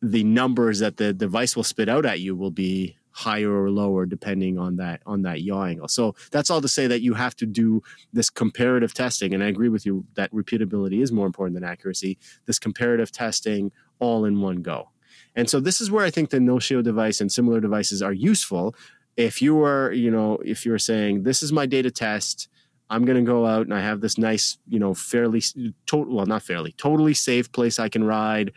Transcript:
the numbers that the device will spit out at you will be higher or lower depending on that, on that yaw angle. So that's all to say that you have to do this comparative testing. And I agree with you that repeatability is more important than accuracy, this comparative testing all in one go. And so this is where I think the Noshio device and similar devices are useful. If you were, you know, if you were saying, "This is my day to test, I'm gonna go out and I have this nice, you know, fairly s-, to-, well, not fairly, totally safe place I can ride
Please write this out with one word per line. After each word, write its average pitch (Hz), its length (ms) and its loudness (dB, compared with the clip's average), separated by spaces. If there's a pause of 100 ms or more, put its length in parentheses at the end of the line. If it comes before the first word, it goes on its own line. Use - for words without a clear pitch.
the 113 220 2
numbers 117 560 4
that 107 180 -2
the 104 160 0
device 104 440 -2
will 113 80 0
spit 107 240 -2
out 139 180 2
at 95 140 -2
you 92 160 -4
will 95 160 -4
be 95 440 -2 (140)
higher 104 400 -2
or 98 180 2
lower 98 380 2
depending 95 500 -2
on 90 200 -2
that, 87 280 -6
on 101 180 -2
that 85 200 -4
yaw 98 220 -4
angle. 82 240 -6
So 113 260 0 (160)
that's 147 200 0
all 165 100 2
to 135 80 -2
say 131 180 0
that 120 140 0
you 120 140 2
have 123 240 -2
to 117 80 -4
do 110 360 2 (300)
this 117 180 0
comparative 120 640 0
testing. 110 400 -2
And 98 80 0
I 104 60 0
agree 104 200 0
with 110 160 0
you 95 200 -2 (100)
that 98 180 -4
repeatability 104 720 -2
is 135 80 0
more 104 160 0
important 90 280 -4
than 90 100 -8
accuracy, 92 520 -6 (300)
this - 140 -2
comparative 117 500 0
testing 104 600 -2 (260)
all 117 260 2
in 101 160 2
one 92 220 -2
go. 80 280 -8 (440)
And 120 160 0
so 147 80 2
this 160 220 0
is 214 100 -4
where 208 140 2
I 170 60 2
think 156 200 0
the 139 80 2
Noshio 123 460 2
device 110 360 0
and 101 120 -2
similar 117 260 2
devices 104 420 0
are 101 120 -2
useful. 101 640 0 (400)
If 117 260 0
you 151 140 6
were, 139 340 2
you 117 220 0
know, 107 320 2
if - 200 -6
you 120 60 0
were 110 80 2
saying, 104 460 0
"This 127 180 0
is 151 80 -4
my 147 160 2
day 131 160 0
to 127 80 -2
test, - 580 -4 (420)
I'm 117 140 0
gonna 127 180 4
go 120 220 2
out 110 220 2
and 104 80 -4
I 101 60 -2
have 104 200 -2
this 107 160 -2
nice, 110 400 0 (100)
you 117 120 -2
know, 98 160 2
fairly 117 460 0
s-, - 140 -2 (320)
to-, 151 100 0
well, 120 280 0
not 107 180 0
fairly, 82 360 -6
totally 151 340 4
safe 123 400 0
place 120 260 0
I 110 120 -2
can 110 140 0
ride 107 520 0